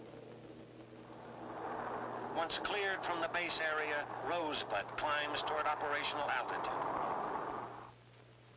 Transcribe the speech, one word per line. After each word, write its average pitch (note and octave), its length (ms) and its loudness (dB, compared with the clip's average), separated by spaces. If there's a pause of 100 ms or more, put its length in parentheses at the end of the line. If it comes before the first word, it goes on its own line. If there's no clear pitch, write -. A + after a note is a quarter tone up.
(2250)
Once E3 280 2
cleared G3 400 2
from E3+ 180 0
the E3 80 2
base E3+ 320 2
area, D3+ 440 2 (240)
Rosebud B2+ 580 2 (100)
climbs D3 500 2
toward D3+ 200 2
operational D3 640 2
altitude. - 420 2 (1800)